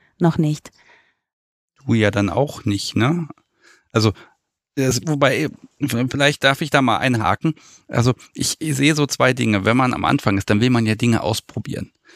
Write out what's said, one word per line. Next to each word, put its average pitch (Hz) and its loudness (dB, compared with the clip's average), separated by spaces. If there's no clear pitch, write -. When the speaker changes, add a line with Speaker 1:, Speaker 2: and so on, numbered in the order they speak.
Speaker 1:
noch 165 2
nicht. 151 -2
Speaker 2:
Du 120 0
ja 107 4
dann 101 2
auch - -4
nicht, 101 -4
ne? 156 0
Also, 110 2
das, 131 0
wobei, 143 0
vielleicht 135 -2
darf 135 2
ich 156 -6
da 139 2
mal 117 2
einhaken. 120 0
Also, 120 2
ich, - -6
ich 156 -4
sehe 143 2
so 147 0
zwei 131 0
Dinge. 113 0
Wenn 113 2
man 127 0
am - -6
Anfang 107 0
ist, - -2
dann 104 4
will 123 2
man 117 2
ja 110 0
Dinge 117 0
ausprobieren. - -6